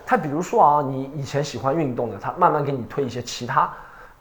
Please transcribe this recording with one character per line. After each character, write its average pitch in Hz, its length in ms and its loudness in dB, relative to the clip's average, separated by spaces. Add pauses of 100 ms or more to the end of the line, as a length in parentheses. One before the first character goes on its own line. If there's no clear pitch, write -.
它 254 100 2
比 160 140 0
如 151 140 -2
说 214 200 4
啊， 147 200 6
你 135 320 -4
以 143 80 -6
前 143 200 -2
喜 135 140 -8
欢 131 180 0
运 143 200 0
动 120 160 -2
的， 98 100 -8
它 131 160 -6
慢 170 160 6
慢 147 100 0
给 143 80 -2
你 127 120 -4
推 139 200 -4
一 123 60 -4
些 120 100 -8
其 - 280 -8
他， 151 260 0 (480)